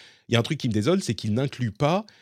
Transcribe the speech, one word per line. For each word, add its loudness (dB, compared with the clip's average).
Il 0
y 6
a 6
un 0
truc -4
qui -2
me 0
désole, 2
c'est -2
qu'il -4
n'inclut -2
pas 0